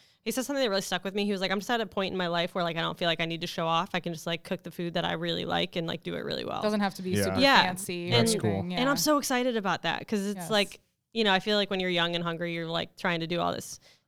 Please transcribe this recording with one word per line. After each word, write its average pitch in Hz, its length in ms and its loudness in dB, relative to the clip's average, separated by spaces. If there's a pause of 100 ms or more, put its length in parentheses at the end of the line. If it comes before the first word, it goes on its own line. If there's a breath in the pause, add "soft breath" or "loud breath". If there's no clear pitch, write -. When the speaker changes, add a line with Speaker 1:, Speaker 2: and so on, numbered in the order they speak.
(240 soft breath)
Speaker 1:
he 220 80 -4
said 247 120 -2
something 277 200 0
that 233 60 2
really 196 120 0
stuck 180 220 -4
with 190 100 -6
me. 202 100 0
He 202 60 0
was 196 100 0
like, 185 120 0
"I'm 202 80 0
just 202 100 -6
at 240 100 0
a 220 60 -2
point 190 240 -2
in 185 80 -2
my 180 80 0
life 170 280 0
where, 180 100 0
like, 165 120 -2
I 165 40 -2
don't 165 180 -2
feel 180 80 -2
like 165 140 2
I 165 60 0
need 165 160 -4
to 175 40 -4
show 170 220 -4
off. 165 260 0
I 180 60 0
can 170 120 -4
just, 160 140 -8
like, 170 160 -4
cook - 220 -6
the 165 80 -12
food 170 220 -4
that 170 100 0
I 170 80 0
really 170 320 -2
like 175 320 -2
and, 165 100 -2
like, 170 160 -6
do 175 140 -6
it - 80 -4
really - 200 -4
well." - 180 -4
Speaker 2:
Doesn't 214 180 2
have 196 140 0
to 190 80 -10
be 185 80 -4
Speaker 3:
Yeah. 202 140 2
Speaker 2:
super 190 140 2
Speaker 1:
Yeah. 269 240 8
Speaker 2:
fancy 180 460 -2
or 226 80 4
Speaker 3:
That's 226 160 6
Speaker 1:
And, 208 80 0
Speaker 3:
cool. 214 100 2
Speaker 2:
anything. 185 240 -2
Speaker 1:
and 247 140 0
I'm 285 80 2
Speaker 2:
Yeah. - 40 0
Speaker 1:
so 294 180 4
excited 247 380 0
about 190 260 0
that - 260 -2
'cause 196 180 0
it's 202 100 -4
Speaker 2:
Yes. 180 140 -6
Speaker 1:
like, 202 300 2 (340)
you 226 80 2
know, 202 100 4
I 190 60 6
feel 208 180 0
like 202 140 2
when 196 80 0
you're 185 120 0
young 170 260 2
and 165 80 -2
hungry, 170 300 -2
you're, 170 120 -4
like, 165 300 -4
trying 175 240 0
to 165 80 -4
do 170 120 0
all 175 120 0
this - 260 -8 (300 soft breath)